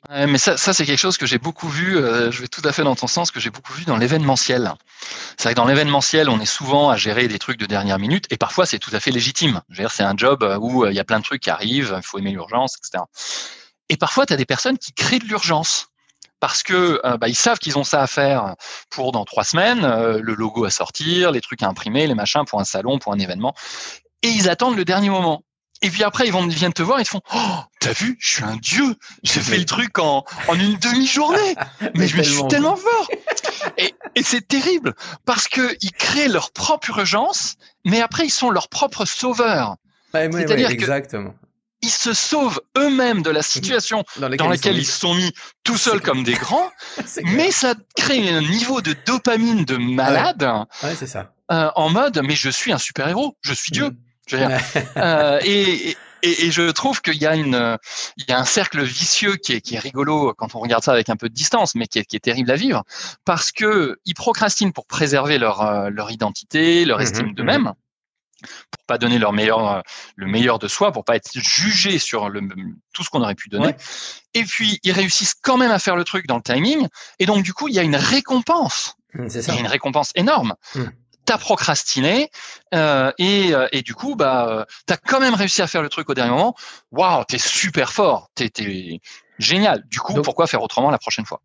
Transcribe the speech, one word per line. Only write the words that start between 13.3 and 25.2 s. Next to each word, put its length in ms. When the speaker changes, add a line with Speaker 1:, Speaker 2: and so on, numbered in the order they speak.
Speaker 1:
Et 80
parfois, 280
t'as 120
des 80
personnes 340
qui 140
créent 260
de 60
l'urgence. 600
Parce 240
que, 420
euh, 120
bah, 100
ils 80
savent 240
qu'ils 180
ont 60
ça 180
à 60
faire 480
pour 220
dans 140
trois 180
semaines, 420
euh, 340
le 140
logo 320
à 60
sortir, 600
les 100
trucs 200
à 60
imprimer, 400
les 80
machins 320
pour 120
un 40
salon, 340
pour 160
un 60
événement. 340
Et 60
ils 200
attendent 280
le 80
dernier 260
moment. 320